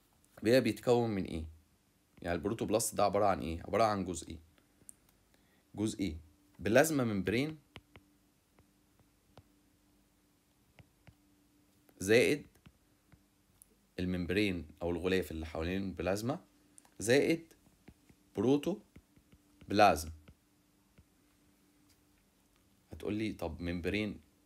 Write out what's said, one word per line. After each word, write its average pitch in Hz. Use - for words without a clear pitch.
بيبقى 123
بيتكون 117
من 95
ايه؟ 80
يعني 87
البروتو 101
بلاست 104
ده 98
عباره 101
عن 90
ايه؟ 82
عباره 107
عن 104
جزئين. 85
جزئين، 98
بلازما 131
ممبرين 113
زائد 110
الممبرين 90
او 85
الغلاف 87
اللي 80
حوالين 87
البلازما 101
زائد 123
بروتو 143
بلازم. 85
هتقول 90
لي 107
طب 82
ممبرين 90